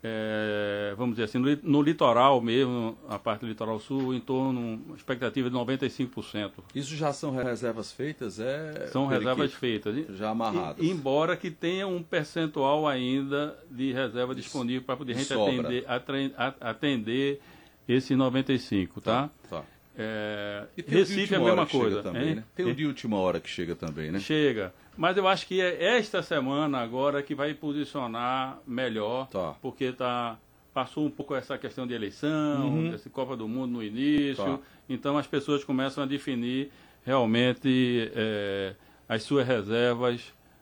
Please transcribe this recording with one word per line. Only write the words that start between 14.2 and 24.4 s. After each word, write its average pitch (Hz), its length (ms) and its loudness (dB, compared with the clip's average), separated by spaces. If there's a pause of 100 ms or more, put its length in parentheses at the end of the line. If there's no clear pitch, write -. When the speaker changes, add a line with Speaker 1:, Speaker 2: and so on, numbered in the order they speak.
Speaker 2:
De 127 80 -8
Speaker 1:
disponível 127 420 -4
pra 127 120 -2
poder 127 180 -6
Speaker 2:
de 120 60 0
Speaker 1:
gente 139 140 -2
Speaker 2:
sobra. 107 180 4 (160)
Speaker 1:
atender, 123 220 -2
atre-, 135 480 -2
a-, 123 320 -2
atender 131 720 0 (460)
esse 131 280 4
noventa 131 380 4
e 123 60 4
cinco, 98 420 -2
tá? 127 280 2 (200)
Speaker 2:
Tá, 85 80 -8
tá. 76 60 -8 (380)
Speaker 1:
É, 107 640 -4 (140)
Speaker 2:
E 175 60 -10
tem 156 180 4
o 185 40 6
de 190 80 -6
Speaker 1:
Recife 196 200 0
é - 40 4
a - 40 4
Speaker 2:
última - 40 4
Speaker 1:
mesma - 160 6
Speaker 2:
hora 151 40 4
que 147 80 -8
chega 127 100 4
Speaker 1:
coisa, 101 200 2
Speaker 2:
também, 120 260 -2
Speaker 1:
hein? 175 60 0
Speaker 2:
né? 220 80 -8 (120)
Tem 180 100 -2
o 170 80 0
de 143 120 -2
última 117 320 -2
hora 90 240 2
que - 80 -14
chega 85 260 -4
também, 78 360 -6
né? 98 80 -2
Speaker 1:
Chega. 120 540 0 (220)